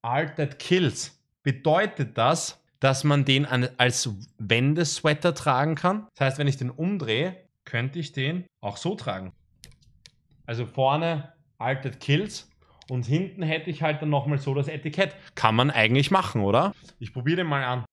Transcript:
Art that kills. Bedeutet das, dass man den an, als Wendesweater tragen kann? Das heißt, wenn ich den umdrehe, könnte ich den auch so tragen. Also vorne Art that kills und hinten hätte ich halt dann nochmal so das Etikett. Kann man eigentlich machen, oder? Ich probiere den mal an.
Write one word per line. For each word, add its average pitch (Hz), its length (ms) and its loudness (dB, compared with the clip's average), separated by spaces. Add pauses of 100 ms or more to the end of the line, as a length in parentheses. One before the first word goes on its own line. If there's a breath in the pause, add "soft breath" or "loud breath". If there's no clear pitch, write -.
Art 143 320 -2
that 143 240 -4
kills. - 600 0 (220)
Bedeutet 175 720 0
das, 135 480 0 (160)
dass 135 240 2
man 143 220 4
den 135 220 2
an, 123 200 0 (100)
als 123 300 2 (300)
Wendesweater 151 960 2
tragen 147 400 0
kann? 196 400 -2
Das 135 140 0
heißt, 135 100 -2
wenn 143 100 0
ich 139 100 0
den 127 120 -4
umdrehe, 160 680 -2 (280)
könnte 127 340 -4
ich 156 140 -8
den 160 340 -4 (160)
auch 101 160 -8
so 185 160 -2
tragen. 95 400 -8 (1120)
Also 117 220 -6
vorne 151 680 0 (240)
Art 131 240 -2
that 127 180 -8
kills 175 520 -2 (360 soft breath)
und 123 200 -4
hinten 180 340 -2
hätte 165 300 -2
ich 147 100 -8
halt 151 220 -2
dann 151 80 0
nochmal 143 260 0
so 139 160 -2
das 139 140 0
Etikett. 156 480 -4 (180 loud breath)
Kann 110 220 4
man 131 160 4
eigentlich 120 400 4
machen, 185 300 2
oder? 120 320 4 (260 loud breath)
Ich 117 120 -10
probiere 139 260 -2
den 175 100 -2
mal 143 160 0
an. 123 300 -4